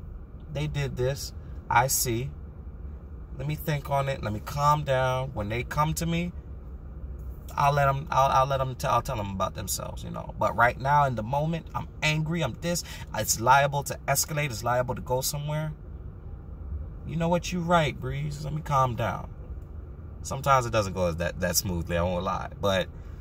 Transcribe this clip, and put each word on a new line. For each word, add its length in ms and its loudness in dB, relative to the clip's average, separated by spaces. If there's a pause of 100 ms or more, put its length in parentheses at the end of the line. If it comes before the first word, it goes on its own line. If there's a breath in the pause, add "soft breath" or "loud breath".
(540)
they 140 -2
did 280 -2
this. 380 0 (360 loud breath)
I 180 6
see. 440 0 (1040)
Let 100 -4
me 80 0
think 340 -2
on 180 2
it. 160 -2
Let 80 0
me 80 -2
calm 440 4
down. 500 2
When 160 -4
they 140 -2
come 320 2
to 100 0
me, 260 0 (1300)
I'll 160 6
let 140 6
'em, 240 2
I'll, 200 6
I'll 140 6
let 140 2
'em 160 -2
t-, 120 -4
I'll 140 4
tell 180 -4
'em 120 -4
about 240 -2
themselves, 480 -6
you 60 -8
know. 280 -8
But 180 0
right 240 6
now, 260 6
in 100 0
the 80 -2
moment, 500 -2
I'm 140 -6 (140)
angry, 400 2
I'm 200 -2
this. 220 0 (320 loud breath)
It's 240 0
liable 440 6
to 140 -6 (100)
escalate. 380 0
It's 180 -6
liable 320 2
to 60 -6
go 200 0
somewhere. 520 -2 (1300)
You 80 -4
know 140 2
what? 220 2
You 100 0
right, 380 4
Breeze. 440 -4
Let 100 -4
me 80 -2
calm 340 4
down." 340 -2 (920)
Sometimes 440 4
it 60 -2
doesn't 220 4
go 140 2
as 100 0
that, 240 -2
that 140 2
smoothly, 420 0
I 40 4
won't 220 0
lie. 260 -2 (100)
But 280 4 (340 loud breath)